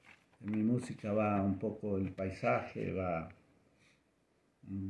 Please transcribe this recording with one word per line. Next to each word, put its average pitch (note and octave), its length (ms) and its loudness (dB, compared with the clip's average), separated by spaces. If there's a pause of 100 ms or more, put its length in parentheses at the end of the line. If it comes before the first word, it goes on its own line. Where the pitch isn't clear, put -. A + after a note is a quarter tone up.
(440)
en G2+ 80 -4
mi G#2+ 100 2
música A2+ 520 0
va G#2 280 4
un G2 160 2
poco G#2 380 -2
el F#2+ 160 0
paisaje, G2+ 800 -2
va, F2 380 -2 (1600)